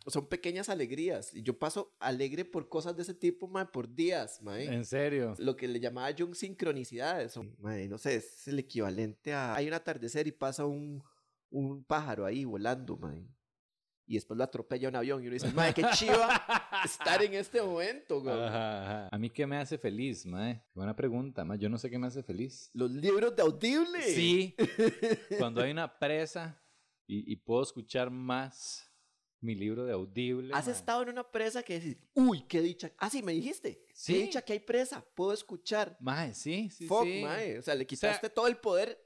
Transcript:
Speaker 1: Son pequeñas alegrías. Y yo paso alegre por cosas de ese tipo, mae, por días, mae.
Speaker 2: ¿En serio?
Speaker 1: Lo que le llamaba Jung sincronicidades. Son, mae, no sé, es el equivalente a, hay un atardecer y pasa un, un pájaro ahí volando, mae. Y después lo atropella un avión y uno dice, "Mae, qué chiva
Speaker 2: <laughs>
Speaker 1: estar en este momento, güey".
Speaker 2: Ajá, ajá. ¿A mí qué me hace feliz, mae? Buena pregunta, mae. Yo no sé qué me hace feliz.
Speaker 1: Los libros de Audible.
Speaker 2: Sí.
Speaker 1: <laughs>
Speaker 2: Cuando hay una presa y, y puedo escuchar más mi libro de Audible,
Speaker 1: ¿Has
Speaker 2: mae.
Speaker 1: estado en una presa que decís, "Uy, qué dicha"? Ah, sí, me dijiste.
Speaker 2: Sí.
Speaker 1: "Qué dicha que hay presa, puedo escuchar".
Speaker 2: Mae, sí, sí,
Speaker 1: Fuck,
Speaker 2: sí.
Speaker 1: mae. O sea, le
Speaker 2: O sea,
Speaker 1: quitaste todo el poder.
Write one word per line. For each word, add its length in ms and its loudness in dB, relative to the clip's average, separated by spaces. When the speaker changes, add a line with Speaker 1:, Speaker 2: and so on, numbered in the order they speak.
Speaker 1:
Son 220 -2
pequeñas 400 -2
alegrías. 680 -2
Y 80 -8
yo 160 0
paso 400 -4
alegre 460 0
por 240 -6
cosas 280 -2
de 60 -4
ese 120 -8
tipo, 340 0
mae, 180 -2
por 260 -6
días, 500 0
mae. 300 -6
Speaker 2:
¿En 120 0
serio? 540 2
Speaker 1:
Lo 180 2
que 120 -4
le 120 0
llamaba 360 -2
Jung 180 -2
sincronicidades. 1000 -2
Son, 260 -12
mae, 300 -4
no 100 -6
sé, 180 2
es 320 -8
el 120 0
equivalente 760 -2
a, 220 0
hay 120 2
un 60 -2
atardecer 520 -2
y 60 -2
pasa 340 -2
un, 360 -4
un 340 -2
pájaro 420 0
ahí 180 0
volando, 520 -2
mae. 280 -10
Y 100 -4
después 220 -4
lo 60 2
atropella 460 -2
un 80 -2
avión 260 0
y 60 -8
uno 60 -4
dice, 180 -2
"Mae, 200 4
qué 120 2
chiva 320 6
Speaker 2:
<laughs> 580 2
Speaker 1:
estar 380 2
en 120 2
este 280 0
momento, 580 0
güey". 140 0
Speaker 2:
Ajá, 480 0
ajá. 300 -4
¿A 60 -2
mí 120 -2
qué 160 0
me 100 -2
hace 220 -4
feliz, 480 -4
mae? 340 -4
Buena 220 -4
pregunta, 480 -2
mae. 120 -2
Yo 120 0
no 100 0
sé 100 -4
qué 100 -6
me 100 -2
hace 160 -8
feliz. 500 -6
Speaker 1:
Los 160 2
libros 460 4
de 60 6
Audible. 600 4
Speaker 2:
Sí. 560 4
Speaker 1:
<laughs> 800 2
Speaker 2:
Cuando 240 2
hay 80 2
una 280 -4
presa 640 -2
y, 260 -4
y 40 -4
puedo 260 2
escuchar 480 -2
más 800 -6
mi 160 -2
libro 280 -2
de 80 0
Audible, 600 -2
Speaker 1:
¿Has 120 0
Speaker 2:
mae. 100 -2
Speaker 1:
estado 260 0
en 60 -4
una 200 -8
presa 360 -2
que 160 -4
decís, 160 -6
"Uy, 340 6
qué 120 4
dicha"? 360 0
Ah, 140 -2
sí, 140 -2
me 80 0
dijiste. 600 -4
Speaker 2:
Sí. 220 -4
Speaker 1:
"Qué 60 4
dicha 220 0
que 100 -4
hay 80 -2
presa, 440 0
puedo 160 2
escuchar". 680 -2
Speaker 2:
Mae, 340 -2
sí, 380 -2
sí, 160 -10
Speaker 1:
Fuck, 160 6
Speaker 2:
sí. 220 0
Speaker 1:
mae. 340 -2
O 40 -8
sea, 120 0
le 80 2
Speaker 2:
O 60 -6
sea, 80 -6
Speaker 1:
quitaste 180 -2
todo 160 4
el 120 4
poder. 480 2